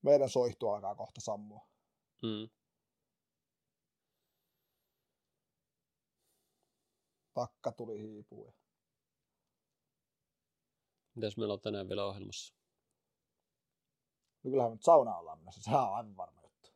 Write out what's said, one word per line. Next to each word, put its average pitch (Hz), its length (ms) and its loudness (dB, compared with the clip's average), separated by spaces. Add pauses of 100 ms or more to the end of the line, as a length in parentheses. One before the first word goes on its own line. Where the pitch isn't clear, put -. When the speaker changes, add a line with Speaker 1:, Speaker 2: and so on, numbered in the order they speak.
Speaker 1:
Meidän 139 280 8
soihtu 120 380 0
alkaa 101 260 -4
kohta - 260 -14
sammua. 104 460 -10 (560)
Speaker 2:
Mm. 110 280 -6 (4000)
Speaker 1:
Takka 120 380 -6
tuli 110 280 -10
hiipuu 107 460 -16
ja - 60 -20 (2500)
Speaker 2:
Mitäs 107 220 -4
meillä 104 180 -2
on 98 60 -10
tänään 101 280 -6
vielä 98 160 -4
ohjelmassa? 101 500 -10 (1900)
Speaker 1:
No 135 60 -6
kyllähän 123 220 2
me - 20 -12
nyt 110 80 -18
saunaan 120 360 8
ollaan 80 200 -14
menossa, 90 240 -20
sehän 127 200 2
on 98 120 -2
aivan 107 220 -8
varma - 260 -14
juttu. - 340 -20